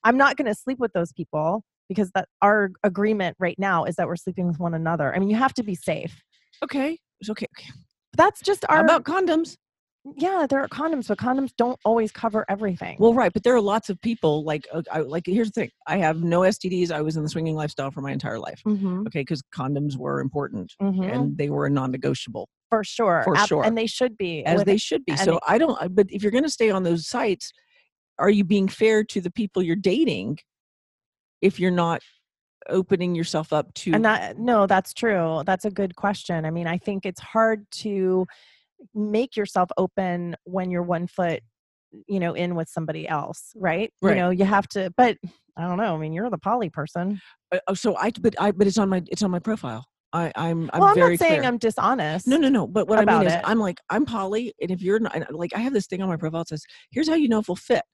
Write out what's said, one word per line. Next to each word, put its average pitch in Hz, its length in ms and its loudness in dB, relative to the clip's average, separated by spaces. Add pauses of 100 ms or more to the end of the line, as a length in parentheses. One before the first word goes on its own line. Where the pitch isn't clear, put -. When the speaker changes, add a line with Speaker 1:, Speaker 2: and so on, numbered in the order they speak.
Speaker 1:
I'm 233 140 6
not 277 180 4
gonna 233 180 0
sleep 254 240 -6
with 240 140 -2
those 170 200 -2
people 165 500 -4 (260)
because 190 260 0
that - 140 -2 (140)
our 202 280 6 (140)
agreement 202 560 0
right 175 180 0
now 185 260 0
is 160 120 -4
that 175 100 0
we're 175 100 -4
sleeping 180 300 -4
with 165 120 -2
one 170 160 -2
another. 160 400 -2
I - 40 0
mean, 196 120 0
you 214 60 2
have 262 180 0
to 247 80 -4
be 208 120 -4
safe. - 480 -6 (400)
Speaker 2:
Okay. 285 360 -4 (220)
It's 208 100 -12
okay. 214 160 -6 (120)
Okay. - 120 -20 (460)
Speaker 1:
That's 370 240 4
just - 280 -2
Speaker 2:
How 302 80 6
Speaker 1:
our 320 60 6
Speaker 2:
about 330 220 4
condoms? 339 520 0 (600)
Speaker 1:
Yeah, 339 320 0
there 277 140 2
are - 60 -6
condoms, 294 400 -4
but 202 100 0
condoms 262 400 0
don't 240 260 0
always 220 260 2
cover 214 380 -2
everything. 196 500 -4
Speaker 2:
Well, 226 140 8
right, 233 180 4
but - 120 -4
there 247 120 4
are 240 60 6
lots 208 300 0
of 180 100 -6
people, 160 440 0
like, 151 280 -4
uh, 127 80 -6 (100)
I, 160 100 -4
like, 156 260 -4
here's 214 240 0
the - 100 -6
thing. 143 100 -4 (160)
I 156 120 -2
have 160 240 0
no 170 200 2
S 190 140 4
T 185 140 -6
Ds. 180 200 0
I 151 120 -4
was 156 160 -2
in 151 40 -2
the 151 60 -4
swinging 160 260 -4
lifestyle 151 360 -6
for 139 100 -10
my 139 100 -6
entire 135 280 -6
life, - 280 -12
Speaker 1:
Mm-hmm. 196 420 -2
Speaker 2:
okay, 160 140 -4
'cause 135 200 -6 (120)
condoms 143 440 -4
were 139 220 -4
important, 135 600 -6
Speaker 1:
Mm-hmm. 190 220 -2
Speaker 2:
and 143 340 -2
they 143 140 -2
were 143 160 -2
a 143 40 0
non-negotiable. 131 800 -4 (220)
Speaker 1:
For 220 120 0
sure. 185 420 0
Speaker 2:
For 147 120 4
Speaker 1:
Ab-, 208 120 4
Speaker 2:
sure. 151 180 2
Speaker 1:
and 226 100 2
they 226 100 -2
should 226 300 -2
be 170 300 -4
Speaker 2:
As 175 140 4
Speaker 1:
with 202 60 2
Speaker 2:
they 202 120 4
should 247 260 -2
be. 160 80 -2
Speaker 1:
any 220 120 0
Speaker 2:
So 170 220 4
I 196 120 4
don't, 311 240 2
I, 180 60 -4
but 190 220 4
if 196 120 -6
you're 208 100 0
gonna 277 160 2
stay 226 220 2
on 190 140 0
those 170 220 0
sites, 220 460 -4 (680)
are 202 120 4
you 202 140 6
being 196 240 2
fair 220 360 4
to - 160 -4
the 175 100 -4
people 196 320 -2
you're 165 140 0
dating 180 640 0 (1040)
if 190 180 2
you're 180 100 4
not 170 320 2 (640)
opening 180 460 0
yourself 165 380 -2
up 151 220 -2
to - 200 -4
Speaker 1:
And 220 100 2
that, - 340 0
no, 220 280 4
that's 190 260 2
true. 165 540 0
That's 190 180 0
a 214 60 -2
good 190 260 -4
question. 180 480 -4
I 156 60 -2
mean, 170 160 -4
I 170 120 -2
think 196 280 -6
it's 185 140 -8
hard 220 520 0
to 185 540 0 (680)
make 214 420 -2
yourself 196 400 0
open 175 680 -2
when 185 260 -4
you're 175 120 -2
one 175 240 -2
foot, 170 340 -2 (680)
you 196 140 -2
know, 170 140 -2
in 175 200 -4
with 165 140 -4
somebody 156 400 -6
else, - 480 -6
right? 185 360 -2 (100)
Speaker 2:
Right. 190 140 4
Speaker 1:
You 185 60 2
know, 180 80 2
you 185 140 2
have 196 240 2
to, 190 280 -4
but 247 200 6 (400)
I 165 100 -8
don't 180 120 -2
know. 208 160 0
I 156 40 -4
mean, 156 140 -6
you're 208 180 -4
the 180 80 -4
poly 208 320 -2
person. 180 500 -4 (320)
Speaker 2:
Uh, 185 60 0 (100)
oh, 190 60 0
so 202 220 0
I, 180 140 0 (100)
but 196 180 2
I, 208 140 2
but 190 140 2
it's 196 120 2
on 202 100 2
my, 185 200 0
it's - 140 -6
on 196 80 0
my 180 80 -2
profile. 131 480 -6 (260)
I, 165 220 -2
I'm, 165 380 -2
I'm - 80 2
Speaker 1:
Well, 392 100 8
I'm 415 60 6
Speaker 2:
very - 180 6
Speaker 1:
not - 60 0
saying 320 200 4
Speaker 2:
clear. 262 80 0
Speaker 1:
I'm 240 100 -2
dishonest 190 680 0
Speaker 2:
No, 262 100 4
no, 302 120 4
no. 220 180 4
But 185 220 0
what 220 100 4
I 214 40 6
mean 208 60 4
Speaker 1:
about 180 180 4
Speaker 2:
is, 165 80 2
Speaker 1:
it. 170 100 -2
Speaker 2:
I'm 220 160 2
like, 185 180 -2 (120)
I'm 240 140 2
poly, 220 560 -4
and 185 100 -4
if 185 120 -4
you're 196 160 2
not, 220 160 -2
and, - 160 -4
like, 170 240 -6
I 208 60 -4
have 254 120 -2
this 208 140 0
thing 185 160 -6
on 190 60 -2
my 170 80 -2
profile 160 240 -4
that 165 80 -6
says, 151 160 -10 (260)
"Here's 311 180 -2
how 320 60 2
you 294 140 4
know 220 100 4
if 214 100 -4
we'll 180 60 -2
fit." - 280 0 (120)